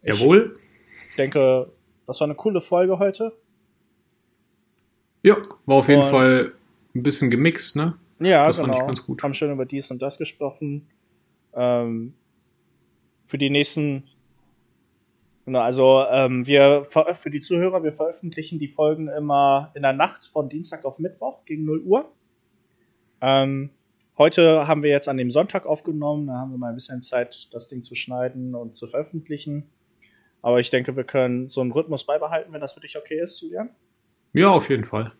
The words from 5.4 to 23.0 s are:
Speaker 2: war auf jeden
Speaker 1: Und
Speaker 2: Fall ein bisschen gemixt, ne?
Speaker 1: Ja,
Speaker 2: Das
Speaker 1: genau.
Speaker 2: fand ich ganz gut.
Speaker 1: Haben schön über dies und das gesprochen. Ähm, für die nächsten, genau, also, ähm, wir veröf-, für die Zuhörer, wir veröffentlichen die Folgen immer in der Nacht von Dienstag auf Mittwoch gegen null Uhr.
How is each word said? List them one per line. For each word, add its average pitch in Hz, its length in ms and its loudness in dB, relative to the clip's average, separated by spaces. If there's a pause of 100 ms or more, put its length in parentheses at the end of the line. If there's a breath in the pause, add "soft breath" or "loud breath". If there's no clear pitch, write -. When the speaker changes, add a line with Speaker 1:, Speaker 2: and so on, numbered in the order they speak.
Speaker 2:
war 135 120 6
auf 135 100 4
jeden 143 140 8
Speaker 1:
Und 139 60 4
Speaker 2:
Fall 131 440 4 (420)
ein 123 80 -4
bisschen 135 280 0
gemixt, 147 460 0
ne? 160 200 -2 (240)
Speaker 1:
Ja, 160 260 6
Speaker 2:
Das 165 120 2
Speaker 1:
genau. 143 160 -2
Speaker 2:
fand 127 80 0
ich - 40 -4
ganz 127 200 -6
gut. 131 160 -8
Speaker 1:
Haben 139 120 -4
schön - 160 -4
über 131 160 -4
dies 139 240 -10
und 123 100 -10
das 139 180 -8
gesprochen. 147 680 -10 (640)
Ähm, 120 640 -4 (1080)
für - 140 -10
die 139 120 0
nächsten, 143 540 -2 (1400)
genau, 127 160 -2
also, 131 500 4
ähm, 127 360 0
wir 143 380 6
veröf-, 160 340 0
für 156 120 -10
die 147 100 -6
Zuhörer, 180 420 -2
wir 151 100 -4
veröffentlichen 160 680 -8
die 143 100 -8
Folgen 156 400 -2
immer 143 680 0
in 143 80 -10
der 135 100 0
Nacht 151 340 -2
von 147 220 -6
Dienstag 156 360 -14
auf 135 140 -10
Mittwoch - 460 -10
gegen 156 200 -10
null 156 160 -4
Uhr. 220 320 -2 (1080)